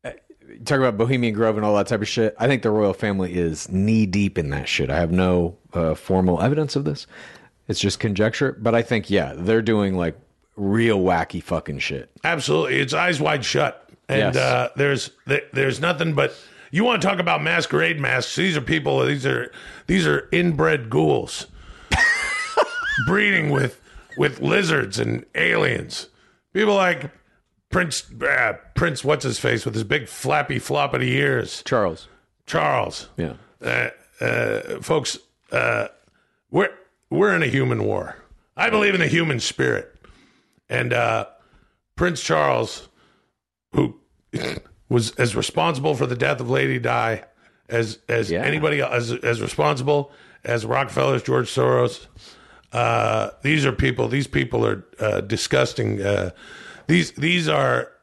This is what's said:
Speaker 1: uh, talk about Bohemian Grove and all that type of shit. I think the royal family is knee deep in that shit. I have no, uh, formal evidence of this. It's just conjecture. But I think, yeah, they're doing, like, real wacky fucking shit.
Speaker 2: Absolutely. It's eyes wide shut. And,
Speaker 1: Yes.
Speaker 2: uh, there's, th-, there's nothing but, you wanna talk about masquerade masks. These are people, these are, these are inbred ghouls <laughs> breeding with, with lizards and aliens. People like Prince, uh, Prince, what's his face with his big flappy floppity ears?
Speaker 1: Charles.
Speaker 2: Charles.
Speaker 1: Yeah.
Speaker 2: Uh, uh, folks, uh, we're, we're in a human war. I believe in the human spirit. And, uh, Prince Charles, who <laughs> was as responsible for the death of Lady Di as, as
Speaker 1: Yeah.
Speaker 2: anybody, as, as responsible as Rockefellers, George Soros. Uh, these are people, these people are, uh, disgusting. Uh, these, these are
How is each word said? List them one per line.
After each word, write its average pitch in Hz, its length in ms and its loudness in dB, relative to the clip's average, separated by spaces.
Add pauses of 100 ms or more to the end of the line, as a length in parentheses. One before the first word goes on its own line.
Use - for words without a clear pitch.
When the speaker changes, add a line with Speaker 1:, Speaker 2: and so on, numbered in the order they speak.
Speaker 1:
uh, 135 60 -10 (540)
talk 139 140 2
about 123 180 2
Bohemian 117 380 2
Grove 110 220 2
and 107 80 0
all 104 120 4
that 98 100 2
type 110 140 0
of 104 80 -2
shit. 110 300 0
I 117 80 0
think 131 160 2
the 113 80 2
royal 104 240 4
family 95 400 -2
is 82 340 -2
knee 107 380 4
deep 98 320 0
in 73 120 -2
that 71 180 -4
shit. 67 220 0
I 71 80 0
have 85 140 2
no, 90 440 2 (160)
uh, 80 220 0
formal 90 480 2
evidence 143 340 0
of 139 80 -2
this. 147 220 -6 (640)
It's 104 120 -2
just 101 200 0
conjecture. 110 580 0
But 113 160 2
I 117 80 4
think, 113 280 -2
yeah, 78 260 2
they're 107 260 2
doing, 104 340 2
like, 85 200 0 (400)
real 104 440 2
wacky 87 420 0
fucking 76 380 -4
shit. 67 300 -6 (140)
Speaker 2:
Absolutely. 147 560 0
It's 139 140 -2
eyes 165 260 0
wide 147 240 0
shut. - 440 -2 (200)
And, 127 260 0
Speaker 1:
Yes. - 20 2
Speaker 2:
uh, 127 400 0
there's, 139 340 0 (180)
th-, 139 240 0
there's 135 280 -2
nothing 165 340 0
but, 139 200 0 (360)
you 170 140 0
wanna 240 180 2
talk 196 160 0
about 165 240 0
masquerade 160 580 0
masks. 127 360 -2
These 170 200 2
are 143 60 -2
people, 135 420 0
these 135 220 0
are, 123 260 -2 (340)
these 175 200 2
are 73 260 0
inbred 117 560 2
ghouls 143 580 0 (440)
<laughs> 880 1160 0
breeding 190 440 2
with, 135 300 0 (360)
with 139 240 0
lizards 147 580 0
and 117 260 -2 (100)
aliens. 110 720 0 (460)
People 208 200 2
like 175 360 0 (600)
Prince, 180 340 0 (220)
uh, 127 280 2 (200)
Prince, 160 300 -2
what's 139 200 2
his 117 140 -2
face 117 280 0
with 113 80 -6
his 110 100 -2
big 127 240 -2
flappy 143 500 -2
floppity 139 500 0
ears? 131 560 0
Speaker 1:
Charles. 98 440 0 (380)
Speaker 2:
Charles. 147 600 -2 (100)
Speaker 1:
Yeah. 80 160 -4 (280)
Speaker 2:
Uh, 120 280 -2 (300)
uh, 117 600 -2
folks, - 380 -2 (340)
uh, 117 360 0 (600)
we're, 185 200 2 (400)
we're 185 240 2
in 170 80 2
a 143 40 0
human 123 380 0
war. 104 320 -4 (400)
I 220 140 0
believe 208 240 2
in 180 60 2
the 160 60 2
human 156 340 2
spirit. - 540 -2 (760)
And, 123 240 -2
uh, 113 340 0 (720)
Prince 175 260 -2
Charles, 139 680 0 (840)
who 135 260 0 (340)
<laughs> - 560 -10
was 117 240 2
as 113 240 0
responsible 151 580 0
for 131 120 0
the 123 100 -2
death 131 240 0
of 123 100 -6
Lady 135 280 0
Di 120 440 -2 (460)
as, 113 300 -2 (100)
as 113 220 0
Speaker 1:
Yeah. 85 120 0
Speaker 2:
anybody, 147 400 0
as, 123 300 -2
as 117 280 -2
responsible 143 720 0 (340)
as 120 220 -2
Rockefellers, 135 560 0
George 127 280 0
Soros. 127 560 2 (640)
Uh, 110 580 0 (120)
these 147 220 2
are 135 80 2
people, 123 360 0
these 135 180 -2
people 120 400 -2
are, 104 180 -2 (160)
uh, 101 220 0
disgusting. 107 800 -2
Uh, 98 280 0 (560)
these, 170 260 2
these 165 360 0
are 131 420 0 (120)